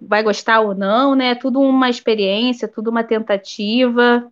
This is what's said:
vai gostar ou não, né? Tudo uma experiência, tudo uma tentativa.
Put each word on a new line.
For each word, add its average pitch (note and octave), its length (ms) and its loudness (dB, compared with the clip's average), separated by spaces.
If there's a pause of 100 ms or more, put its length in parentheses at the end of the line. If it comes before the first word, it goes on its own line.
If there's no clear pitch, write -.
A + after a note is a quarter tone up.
vai G#3 200 0
gostar A3 380 0
ou G#3 140 0
não, A3 400 0
né? B3+ 200 0
Tudo B3+ 280 -2
uma C4 260 2
experiência, A3+ 800 -2
tudo A3 220 -8
uma A#3 120 -2
tentativa. A#3 1300 0